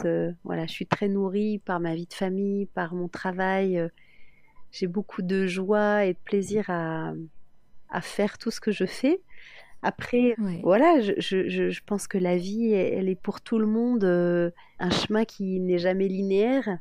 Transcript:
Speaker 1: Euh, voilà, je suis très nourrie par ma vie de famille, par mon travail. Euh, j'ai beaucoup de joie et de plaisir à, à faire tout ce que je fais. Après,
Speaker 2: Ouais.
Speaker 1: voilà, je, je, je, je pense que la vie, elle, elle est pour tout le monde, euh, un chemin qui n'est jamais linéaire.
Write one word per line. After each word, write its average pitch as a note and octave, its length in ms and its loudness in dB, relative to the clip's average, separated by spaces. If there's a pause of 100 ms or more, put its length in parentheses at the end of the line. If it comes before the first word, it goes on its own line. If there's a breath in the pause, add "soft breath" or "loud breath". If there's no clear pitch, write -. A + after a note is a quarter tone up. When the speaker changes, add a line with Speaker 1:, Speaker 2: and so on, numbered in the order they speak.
Speaker 1:
Euh, E3+ 280 0 (120)
voilà, E3 220 -4
je E3 60 -8
suis - 140 -8
très - 220 -2
nourrie G3 560 -2
par F3+ 160 -2
ma E3+ 140 -2
vie E3+ 120 -6
de - 60 -18
famille, G3 540 -2
par F3 280 -6
mon F3 140 -4
travail. F#3+ 680 0
Euh, E3+ 100 0 (840 soft breath)
j'ai - 160 -4
beaucoup F#3 360 -4
de F#3+ 240 0
joie G#3 580 2
et F#3 80 4
de - 120 -10
plaisir G3+ 440 0
à, D#3+ 440 -2 (760)
à - 140 -4
faire - 360 -2
tout - 120 -6
ce - 100 -6
que - 100 0
je F#3+ 140 0
fais. D4 360 0 (640 loud breath)
Après, B3 560 2
Speaker 2:
Ouais. F#3 240 -2
Speaker 1:
voilà, C#4+ 380 6
je, G3+ 180 2
je, - 300 0
je, F#3 220 0
je F3+ 140 -6
pense G3+ 220 -4
que - 120 -2
la F3+ 180 2
vie, G#3+ 360 0
elle, F#3+ 220 2
elle F#3+ 140 0
est F#3+ 120 -2
pour - 200 -6
tout - 180 0
le A3 80 2
monde, A3+ 380 2
euh, F3 460 4 (280 soft breath)
un F3 120 -2
chemin G#3+ 340 0
qui F#3+ 360 -2
n'est F3+ 180 2
jamais F#3+ 300 2
linéaire. G3 720 2